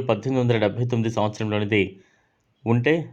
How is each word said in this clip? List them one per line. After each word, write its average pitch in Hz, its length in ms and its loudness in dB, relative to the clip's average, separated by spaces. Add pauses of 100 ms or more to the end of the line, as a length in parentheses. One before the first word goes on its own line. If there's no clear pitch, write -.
పద్దెనిమిది 127 340 0
వందల 120 200 2
డెబ్బై 107 300 -2
తొమ్మిది 113 240 0
సంవత్సరంలోనిది 104 680 0 (920)
ఉంటే 135 220 2 (160)